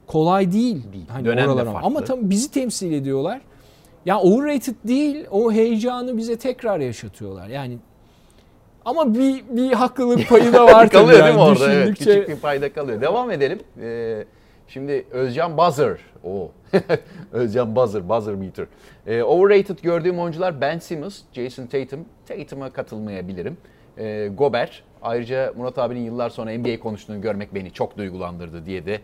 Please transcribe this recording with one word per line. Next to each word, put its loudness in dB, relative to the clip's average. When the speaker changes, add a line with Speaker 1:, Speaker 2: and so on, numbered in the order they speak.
Speaker 1:
kolay 0
değil. -2
Speaker 2:
Değil. -14
Speaker 1:
Hani -8
Speaker 2:
Dönem 0
de 2
Speaker 1:
oralara. -2
Speaker 2:
farklı. -6
Speaker 1:
Ama -2
tabii -4
bizi 0
temsil -4
ediyorlar. -4
Ya 0
overrated 2
değil, -2
o 2
heyecanı 0
bize -4
tekrar -4
yaşatıyorlar. -10
Yani -10
ama 0
bir, 0
bir 0
haklılık 0
payı 6
da 8
var 12
Speaker 2:
<laughs> 10
Speaker 1:
tabii -
Speaker 2:
Kalıyor 10
Speaker 1:
yani, 10
Speaker 2:
değil 6
mi 6
orada? 6
Evet, 4
Speaker 1:
düşündükçe. 0
Speaker 2:
küçük 4
bir -6
payda -2
kalıyor. -6
Devam -2
edelim. -2
Ee, -8
şimdi -6
Özcan -2
Buzzer. 0
Oo. -8
<laughs> -4
Özcan -2
Buzzer, 0
buzzer -4
meter. -10
Ee, -2
overrated 2
gördüğüm -2
oyuncular -6
Ben -2
Simmons, -12
Jason -10
Tatum. -6
Tatum'a -14
katılmayabilirim. -10
Ee, -8
Gobert. -4
Ayrıca -4
Murat -8
abinin -4
yıllar -6
sonra -10
N -8
B -4
A -10
konuştuğunu -12
görmek -6
beni -10
çok -8
duygulandırdı -12
diye -10
de -6